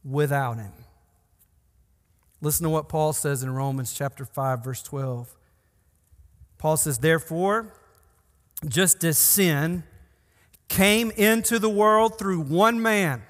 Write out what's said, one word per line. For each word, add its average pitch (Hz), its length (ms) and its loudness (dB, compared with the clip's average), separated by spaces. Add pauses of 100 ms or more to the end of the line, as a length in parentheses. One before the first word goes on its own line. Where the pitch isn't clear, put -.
without 139 540 -2
him. 104 160 -14 (1700)
Listen 151 240 -2
to 156 60 0
what 156 180 -2
Paul 156 240 0
says 139 300 -2
in 131 100 -6
Romans 135 400 -4
chapter 139 320 -8
five, 131 400 -4
verse 127 180 -8
twelve. 127 540 -8 (1200)
Paul 156 180 0
says, 147 220 -2
"Therefore, 175 760 0 (960)
just 180 340 0
as 165 140 0
sin 170 680 2 (840)
came 214 440 4
into 220 460 2
the 220 120 2
world 214 480 4
through 190 220 -2
one 202 420 2
man 185 480 0